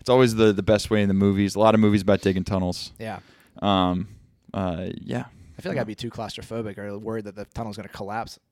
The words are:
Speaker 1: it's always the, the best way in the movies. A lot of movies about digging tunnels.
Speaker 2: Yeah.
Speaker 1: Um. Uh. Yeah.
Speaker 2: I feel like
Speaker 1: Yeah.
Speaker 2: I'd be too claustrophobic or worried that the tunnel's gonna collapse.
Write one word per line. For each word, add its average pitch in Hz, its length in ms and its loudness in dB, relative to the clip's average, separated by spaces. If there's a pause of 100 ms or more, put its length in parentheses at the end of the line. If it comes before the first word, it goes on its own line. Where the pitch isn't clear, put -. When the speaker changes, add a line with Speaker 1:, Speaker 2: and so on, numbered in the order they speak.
Speaker 1:
it's - 100 -4
always 127 240 6
the, 110 180 6
the 98 120 -2
best 104 260 2
way 107 120 2
in 98 60 2
the 98 60 2
movies. 98 400 2
A 98 60 -2
lot 110 140 6
of 110 60 4
movies 104 220 4
about 98 200 2
digging 92 220 2
tunnels. 92 540 -4
Speaker 2:
Yeah. 110 220 -12 (420)
Speaker 1:
Um. 92 460 0 (440)
Uh. 92 340 -6 (140)
Yeah. 123 260 -8 (320)
Speaker 2:
I - 40 -16
feel 185 80 -8
like 170 60 -6
Speaker 1:
Yeah. 127 60 -4
Speaker 2:
I'd 107 40 -6
be 107 80 -10
too 117 160 -10
claustrophobic 110 680 -10
or 101 200 -10
worried 110 280 -8
that 98 100 -14
the 104 80 -14
tunnel's 110 320 -12
gonna 101 120 -14
collapse. 104 500 -12 (140)